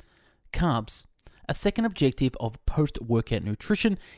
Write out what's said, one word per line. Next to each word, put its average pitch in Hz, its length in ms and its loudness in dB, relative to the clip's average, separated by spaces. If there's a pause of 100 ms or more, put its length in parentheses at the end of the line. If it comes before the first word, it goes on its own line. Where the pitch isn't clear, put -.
(520)
Carbs. 127 540 0 (440)
A 139 40 0
second 226 320 0
objective 139 560 2
of 113 240 -6
post-workout 117 800 0
nutrition 196 540 0 (200)